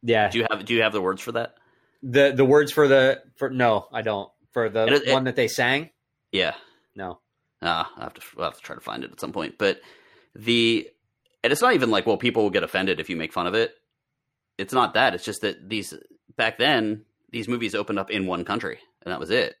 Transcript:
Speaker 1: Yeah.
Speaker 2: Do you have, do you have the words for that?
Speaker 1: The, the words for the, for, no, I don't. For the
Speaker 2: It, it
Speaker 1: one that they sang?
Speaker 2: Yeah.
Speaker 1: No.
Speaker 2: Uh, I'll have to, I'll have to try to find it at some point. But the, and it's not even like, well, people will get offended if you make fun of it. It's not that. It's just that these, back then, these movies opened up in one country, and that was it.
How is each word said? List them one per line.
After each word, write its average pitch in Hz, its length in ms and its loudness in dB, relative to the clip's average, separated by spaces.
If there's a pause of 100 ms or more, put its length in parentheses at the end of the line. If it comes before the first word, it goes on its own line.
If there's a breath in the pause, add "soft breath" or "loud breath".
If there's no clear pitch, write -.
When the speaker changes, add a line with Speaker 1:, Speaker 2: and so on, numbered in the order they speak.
Speaker 1:
Yeah. 110 280 2
Speaker 2:
Do 101 80 -4
you 113 120 0
have, 101 140 -6
do 110 100 -4
you 113 100 2
have 107 100 0
the 104 80 -2
words 95 200 -2
for 117 120 -10
that? 117 220 -6 (480)
Speaker 1:
The, 139 300 4
the 131 120 6
words 147 260 6
for 147 160 4
the, 135 340 6 (140)
for, 135 140 -4
no, 120 420 2
I 117 100 -6
don't. 104 300 -4 (220)
For 113 160 0
the 110 180 0
Speaker 2:
It, 139 220 2
it - 40 4
Speaker 1:
one 131 120 0
that 127 100 -4
they 120 140 0
sang? 135 400 -2 (420)
Speaker 2:
Yeah. 90 220 0 (420 soft breath)
Speaker 1:
No. 92 240 -12 (420)
Speaker 2:
Uh, 85 220 -2 (140)
I'll - 60 -12
have - 100 -12
to, - 80 -20 (160)
I'll 82 80 -6
have 78 100 -6
to - 60 -20
try - 140 -16
to - 60 -20
find 58 220 -10
it - 80 -14
at - 80 -20
some - 140 -10
point. 80 240 -8
But 98 240 -2 (520 soft breath)
the, 113 540 2 (560)
and 120 80 2
it's 147 100 0
not 247 120 4
even 127 180 2
like, 98 140 0
well, 107 100 2
people 113 280 0
will 104 60 2
get 90 140 0
offended 92 380 -2
if 78 80 -10
you 90 80 -6
make 80 160 -8
fun 87 120 -4
of 90 100 -4
it. 113 200 0 (840)
It's 98 160 -8
not 123 200 0
that. 113 200 2
It's 90 120 -8
just 104 160 -8
that 95 280 -6
these, 101 240 -8 (440)
back 113 200 -2
then, 113 460 0 (260)
these 113 200 -10
movies 117 260 -4
opened 104 240 -4
up 95 100 -6
in 101 160 -2
one 87 200 -4
country, 101 340 -6 (220)
and 87 100 -10
that 78 80 -8
was 80 120 -6
it. 107 280 0